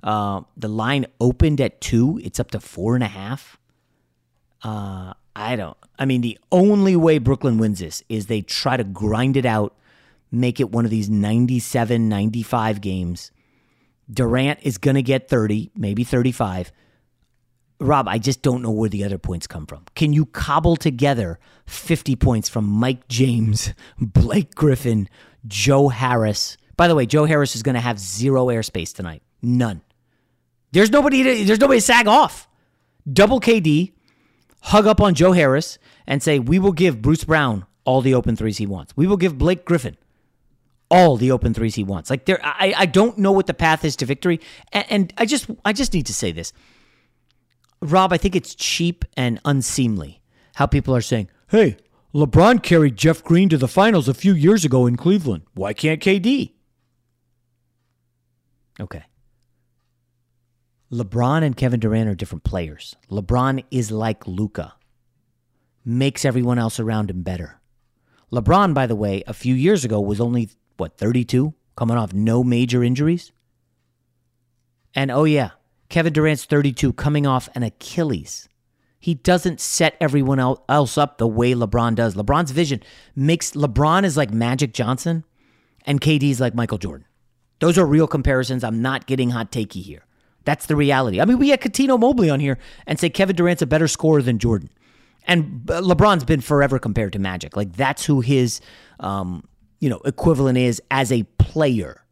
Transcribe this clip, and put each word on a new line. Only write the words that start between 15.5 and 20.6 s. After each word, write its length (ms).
maybe 280
thirty-five. 680
Rob, 280
I 100
just 240
don't 220
know 80
where 180
the 140
other 160
points 280
come 200
from. 260
Can 200
you 120
cobble 500